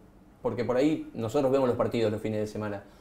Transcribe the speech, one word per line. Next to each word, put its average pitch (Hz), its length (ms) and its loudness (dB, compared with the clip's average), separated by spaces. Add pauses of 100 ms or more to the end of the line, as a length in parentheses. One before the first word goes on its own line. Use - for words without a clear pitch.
(400)
porque 117 240 -2
por 123 140 0
ahí 151 340 2
nosotros 127 400 0
vemos 135 160 4
los 117 80 2
partidos 110 340 2
los 107 120 -4
fines 107 180 -2
de 107 60 -2
semana, 107 360 -6 (180)